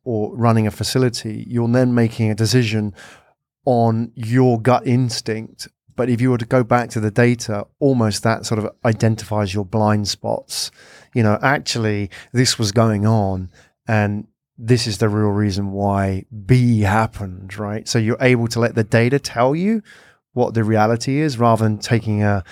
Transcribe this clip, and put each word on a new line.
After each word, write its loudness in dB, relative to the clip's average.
or -6
running 2
a -4
facility, -4
you're -2
then 2
making 2
a -2
decision 0
on 0
your 2
gut 2
instinct. -4
But -2
if 0
you 2
were 2
to -6
go 2
back 0
to -4
the -2
data, 0
almost 2
that -2
sort -2
of -4
identifies 0
your -4
blind 0
spots. -6
You 2
know, 2
actually, -2
this 0
was -2
going 2
on, 0
and -2
this 0
is -4
the 2
real 0
reason -2
why -2
B 4
happened, -4
right? -8
So 0
you're 0
able 2
to -2
let 0
the 2
data 2
tell 0
you -2
what 2
the 2
reality 2
is -2
rather 4
than 2
taking 0
a, 2